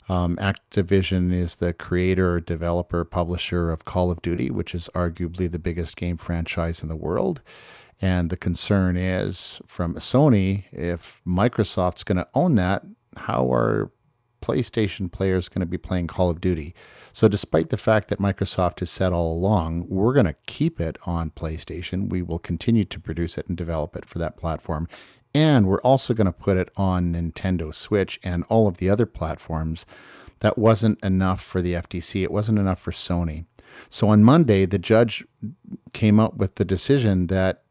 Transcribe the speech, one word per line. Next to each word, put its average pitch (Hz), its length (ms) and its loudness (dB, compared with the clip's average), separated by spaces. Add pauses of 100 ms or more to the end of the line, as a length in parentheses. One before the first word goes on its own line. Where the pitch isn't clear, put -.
Um, 87 260 0
Activision 95 960 0
is 90 240 -2
the 87 160 -2
creator, 90 720 0
developer, 85 640 -2
publisher 87 640 -2
of 80 140 -8
Call 90 260 0
of 85 100 -6
Duty, 76 300 -2
which 92 240 -6
is 85 180 -8
arguably 87 560 -2
the 82 100 -6
biggest 82 360 -6
game 87 220 -4
franchise 85 680 -4
in 78 60 -8
the 80 80 -6
world. 95 440 -2 (600)
And 90 280 0
the 90 60 -4
concern 90 640 0
is 92 680 -4
from 85 300 -6
Sony, 98 800 2
if 85 520 -6
Microsoft's 92 800 0
gonna 90 300 -2
own 160 220 2
that, 92 280 2 (320)
how - 380 -2
are 57 400 0 (480)
PlayStation 104 680 -2
players 92 360 -2
gonna 92 180 -4
be 90 120 -6
playing 87 300 -4
Call 90 220 0
of 82 120 -4
Duty? 80 320 -2 (380)
So - 160 4
despite 85 420 0
the 107 80 -2
fact 110 300 2
that 98 120 -4
Microsoft 95 600 -2
has 87 100 -6
said 92 220 -2
all 85 220 0
along, 85 560 0
"We're 101 240 0
gonna 98 220 4 (100)
keep - 340 -4
it 80 260 -4
on 82 260 -2
PlayStation, 85 760 -8
we 90 120 -2
will 82 180 -6
continue 104 460 0
to - 140 -10
produce 85 380 -6
it - 120 -8
and 85 80 -4
develop 82 400 -4
it - 80 -12
for - 140 -12
that 80 180 -4
platform, 80 500 -4 (460)
and 143 340 4
we're 95 140 2
also 127 320 2
gonna 104 180 2
put - 240 0
it 92 220 0
on 90 360 0
Nintendo 85 600 -4
Switch - 500 -2
and 87 240 -2
all 110 200 4
of 90 100 -2
the 92 120 0
other 104 180 2
platforms," 80 800 -6 (540)
that - 180 2
wasn't 110 460 4
enough 95 380 0
for - 200 -2
the 87 140 -2
F 85 140 -6
T 92 100 -8
C. - 240 -4
It - 80 -2
wasn't 104 280 0
enough 95 200 0
for 92 120 -8
Sony. 85 540 -4 (440)
So - 180 0
on 107 160 8
Monday, 117 420 6
the 92 140 0
judge 110 460 2 (640)
came 107 280 4
up 110 180 2
with 98 180 -2
the 98 100 -2
decision 98 640 2
that 95 440 0